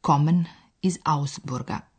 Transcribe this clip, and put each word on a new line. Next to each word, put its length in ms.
kommen, 440
iz 220
Augsburga. 760